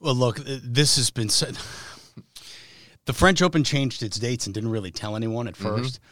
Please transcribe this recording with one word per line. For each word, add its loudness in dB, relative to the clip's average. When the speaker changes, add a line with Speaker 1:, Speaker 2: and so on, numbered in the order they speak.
Speaker 1:
Well, 0
look, 2
th-, -8
this 4
has 2
been -2
said. 0
<laughs> -12
The -2
French 6
Open 4
changed 0
its -6
dates -2
and -6
didn't -2
really -4
tell -6
anyone -2
at -10
Speaker 2:
Mm-hmm. -2
Speaker 1:
first. -6